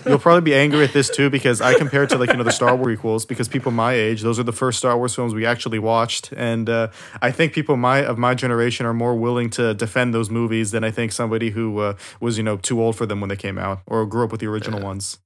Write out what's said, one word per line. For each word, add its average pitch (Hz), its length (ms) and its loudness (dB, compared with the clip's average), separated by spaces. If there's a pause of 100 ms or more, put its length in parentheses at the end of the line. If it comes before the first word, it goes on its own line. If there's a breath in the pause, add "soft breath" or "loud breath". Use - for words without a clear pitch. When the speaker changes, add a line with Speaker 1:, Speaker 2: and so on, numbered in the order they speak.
(120)
Speaker 1:
you'll 143 80 4
probably 170 220 6
be 156 120 2
angry 147 300 6
at 131 100 2
this 139 160 4
too, 143 220 2
because 127 300 2
I 127 120 6
compare 139 300 4
it - 80 0
to, 139 80 2
like, 123 100 2
you 123 80 2
know, 120 60 0
the 113 80 2
Star 123 240 2
Wars 123 240 0
prequels, 110 280 -2
because 120 200 -4
people 131 240 -2
my 117 220 2
age, 110 280 0
those 113 160 0
are 123 60 -2
the 117 80 -2
first 127 260 -2
Star 123 200 2
Wars 120 180 -2
films 120 180 -2
we 110 140 -2
actually 113 320 -2
watched, 113 540 0
and, 117 360 -2
uh, 117 200 0 (340 loud breath)
I - 80 2
think 160 220 0
people 147 220 0
my, 127 280 2
of 117 160 -2
my 123 160 2
generation 120 500 -2
are 117 80 -2
more 120 220 0
willing 120 360 0
to 117 220 0
defend 117 400 -2
those 113 160 -2
movies 113 400 -2
than 110 140 -2
I 110 80 -2
think 113 200 -4
somebody 113 380 -2
who, 107 300 -4
uh, 101 160 -2 (240 loud breath)
was, 117 180 -2
you 110 60 -2
know, 107 140 -2
too 117 220 -2
old 113 180 0
for 117 100 -4
them 101 120 -4
when 98 100 -6
they 98 60 -4
came 98 220 -8
out 95 300 -6
or 113 180 -2
grew 113 200 -2
up 107 60 -6
with 117 100 -8
the 107 60 -6
original 107 320 -6
Speaker 2:
Yeah. 98 60 -8
Speaker 1:
ones. 98 400 -10